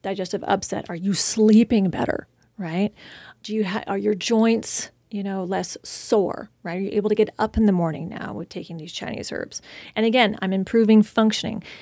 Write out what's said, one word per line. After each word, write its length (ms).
digestive 420
upset? 460
Are 60
you 180
sleeping 760
better, 380
right? 340
Do 120
you 100
ha-, 220
are 120
your 160
joints, 760
you 140
know, 200
less 380
sore, 680
right? 140
Are 60
you 100
able 160
to 60
get 240
up 180
in 80
the 80
morning 380
now 240
with 160
taking 260
these 160
Chinese 400
herbs? 300
And 80
again, 380
I'm 100
improving 500
functioning. 600